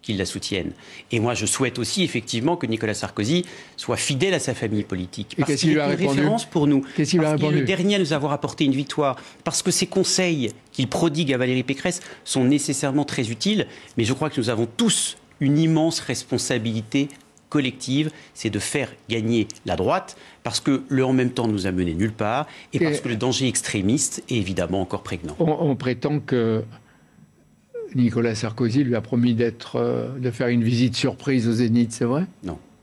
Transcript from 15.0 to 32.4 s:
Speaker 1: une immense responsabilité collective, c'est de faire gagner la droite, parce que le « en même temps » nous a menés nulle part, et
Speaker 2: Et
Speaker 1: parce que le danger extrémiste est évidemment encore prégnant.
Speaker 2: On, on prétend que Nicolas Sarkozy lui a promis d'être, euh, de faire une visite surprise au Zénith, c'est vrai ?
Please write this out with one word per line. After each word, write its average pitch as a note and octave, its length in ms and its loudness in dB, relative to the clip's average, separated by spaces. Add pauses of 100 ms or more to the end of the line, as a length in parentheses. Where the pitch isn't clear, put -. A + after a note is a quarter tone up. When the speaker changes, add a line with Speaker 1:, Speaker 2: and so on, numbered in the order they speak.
Speaker 1:
une C#3+ 180 4
immense D#3+ 420 4
responsabilité A#2 1080 -2 (420)
collective, C#3+ 600 0 (220)
c'est - 160 -4
de G2+ 120 0
faire C3+ 320 -2 (160)
gagner A2+ 400 2 (180)
la F2+ 80 0
droite, A#2+ 420 0 (280)
parce A#2 160 -4
que C3+ 280 2
le « C3 180 2
en B2+ 60 2
même B2+ 180 4
temps » B2 180 0
nous G2+ 180 0
a F#2+ 60 0
menés F2+ 220 0
nulle G#2+ 180 0
part, A2+ 340 -2 (260)
et - 40 -2
Speaker 2:
Et C3+ 40 2
Speaker 1:
parce D3+ 200 2
que - 80 -6
le A#2 80 -2
danger B2+ 320 0
extrémiste A2 800 0
est C3 80 0
évidemment F#2 440 -2
encore F#2+ 220 -4
prégnant. - 380 -8
Speaker 2:
On, D#3+ 100 4 (100)
on D3 140 2
prétend B2+ 460 -2
que A2+ 420 2 (1300)
Nicolas A#2 400 0
Sarkozy A#2 500 0
lui A#2+ 100 0
a A2 60 0
promis A#2+ 340 2
d'être, A2+ 420 -2
euh, A#2+ 320 0 (100)
de B2+ 120 -2
faire A#2+ 180 0
une A#2+ 140 2
visite A#2 340 2
surprise B2+ 520 0
au A#2+ 40 2
Zénith, A2+ 400 2
c'est - 120 -4
vrai ? C3+ 200 0 (200)